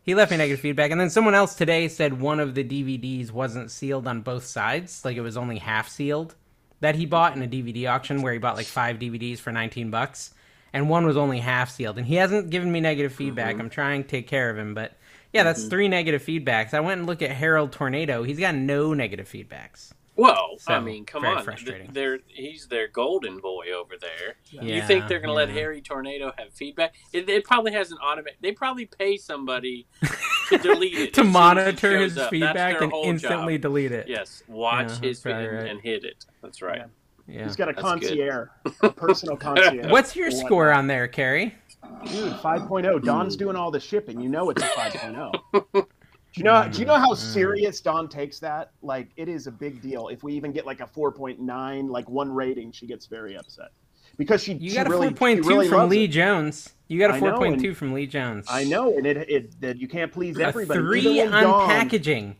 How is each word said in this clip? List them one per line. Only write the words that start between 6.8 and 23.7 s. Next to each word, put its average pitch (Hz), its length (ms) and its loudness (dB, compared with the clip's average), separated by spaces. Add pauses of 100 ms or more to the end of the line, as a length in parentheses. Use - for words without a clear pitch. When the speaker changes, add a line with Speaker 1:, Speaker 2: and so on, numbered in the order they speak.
Speaker 1:
he 165 120 -2
bought 165 280 4
in 135 60 -6
a 127 60 -6
D 131 140 -6
V 120 120 -8
D 123 140 -4
auction 135 340 -2
where 131 100 -2
he 117 80 -4
bought, 113 160 -2
like, 110 120 -6
five 120 320 -2
D 120 100 -6
V 113 80 -8
Ds 120 240 -8
for 120 100 -8
nineteen 113 400 -4
bucks, 117 420 -6 (380)
and 139 180 0
one 170 160 4
was 151 120 4
only 139 220 2
half 127 320 0
sealed, 107 260 -6
and 120 100 -6
he 147 80 0
hasn't 190 340 2
given 180 220 -2
me 170 80 0
negative 147 320 0
feedback. 120 420 -4
Speaker 2:
Mm-hmm. 107 100 -6
Speaker 1:
I'm 117 60 -8
trying 139 340 -2
to 139 40 -10
take 123 200 -6
care 127 220 0
of 110 80 -4
him, 104 160 -6
but 110 200 -8 (400)
yeah, 214 100 6
that's 165 160 4
Speaker 2:
Mm-hmm. 214 120 -8
Speaker 1:
three 202 180 2
negative 165 340 0
feedbacks. 127 500 0
I 151 60 2
went 180 200 -2
and 175 80 -6
looked 170 140 -4
at 147 100 -2
Harold 147 420 2
Tornado. 139 500 -2
He's 143 160 -4
got 180 160 0
no 143 380 0
negative 101 340 -4
feedbacks. - 640 -18 (240)
Speaker 2:
Well, 208 420 4
Speaker 1:
So, - 160 -4
Speaker 2:
I - 60 2
mean, 110 260 -8
come - 160 -8
Speaker 1:
very 123 140 2
Speaker 2:
on. 123 80 -4
Speaker 1:
frustrating. 104 480 -12
Speaker 2:
Th-, - 20 -18
they're, 135 320 -4
he's 147 420 -14
their 113 200 -2
golden 123 500 -2
boy 92 280 -8 (140)